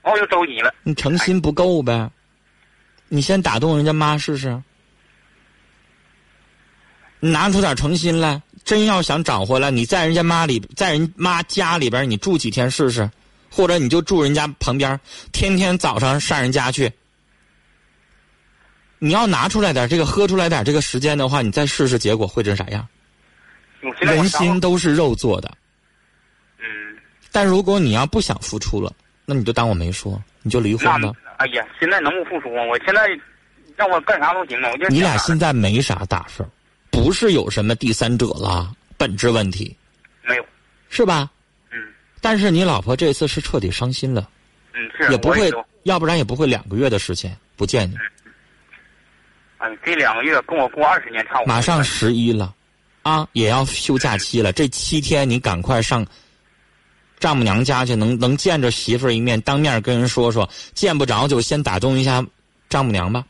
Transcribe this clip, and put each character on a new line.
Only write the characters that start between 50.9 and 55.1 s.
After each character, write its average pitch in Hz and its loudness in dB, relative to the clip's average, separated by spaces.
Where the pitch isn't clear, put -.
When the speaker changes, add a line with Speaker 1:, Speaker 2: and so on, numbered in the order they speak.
Speaker 1:
十 117 -14
年 113 -6
差 135 -2
不 117 0
多。 - -2
Speaker 2:
马 117 2
上 151 2
十 117 0
一 117 2
了， 101 -2
啊， 156 0
也 110 0
要 131 2
休 135 -2
假 120 0
期 113 -2
了。 92 0
这 143 0
七 - -4
天 139 0